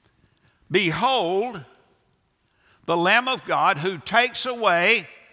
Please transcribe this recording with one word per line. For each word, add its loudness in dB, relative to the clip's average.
"Behold, -2
the 0
Lamb 2
of -4
God 2
who -6
takes -2
away 2